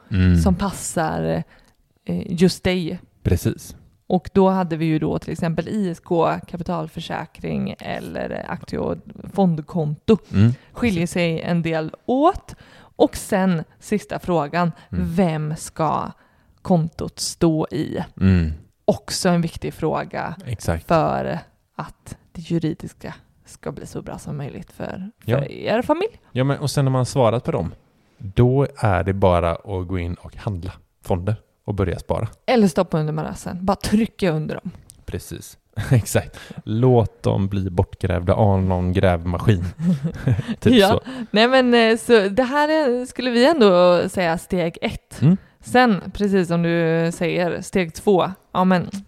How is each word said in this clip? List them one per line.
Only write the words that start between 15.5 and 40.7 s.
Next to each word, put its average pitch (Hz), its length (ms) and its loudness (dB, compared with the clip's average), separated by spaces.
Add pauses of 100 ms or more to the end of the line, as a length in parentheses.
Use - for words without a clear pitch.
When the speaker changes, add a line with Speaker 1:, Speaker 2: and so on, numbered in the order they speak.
Speaker 2:
ska - 560 -4 (500)
kontot 160 580 -2
stå 160 520 0
i? - 280 -6 (220)
Speaker 1:
Mm. 87 300 4 (340)
Speaker 2:
Också - 440 0
en 175 120 2
viktig 151 320 -8
fråga - 600 -6 (100)
Speaker 1:
Exakt. - 420 -6
Speaker 2:
för 143 520 0 (360)
att - 420 -16 (140)
det 170 100 -14
juridiska 160 720 -6 (320)
ska - 260 -14
bli - 140 -14
så - 160 -12
bra - 180 -12
som - 180 -12
möjligt - 340 -14
för, - 400 -12 (140)
för 110 60 -4
Speaker 1:
Ja. - 140 0
Speaker 2:
er 196 360 -4
familj. 339 380 -2 (120)
Speaker 1:
Ja, 127 120 0
men 139 160 0
och 135 120 -4
sen 143 140 0
när 131 60 2
man 131 80 2
har 123 60 0
svarat 120 380 2
på 165 80 -6
dem, 92 220 -4 (440)
då 123 500 2 (100)
är 90 260 2
det 95 100 0
bara 87 380 4
att 92 360 -6
gå 92 120 -4
in 87 140 -4
och - 220 -16
handla 92 360 -8 (320)
fonder 98 320 -2 (300)
och 104 80 -4
börja 95 260 -2
spara. 90 280 -4 (180)
Speaker 2:
Eller 233 220 4
stoppa 175 320 -2
under 156 140 -4
madrassen. 175 520 -8
Bara 190 100 0
trycka 208 560 -2
under - 240 -4
dem. - 160 -12 (340)
Speaker 1:
Precis. - 520 -12 (180)
<laughs> - 160 -2
Exakt. - 480 0 (240)
Låt 117 600 2
dem 110 240 0
bli 98 220 -4
bortgrävda 90 640 0
av 101 300 4
någon 90 300 0
grävmaskin. 90 720 2 (480)
<laughs> - 480 -2
Typ - 140 4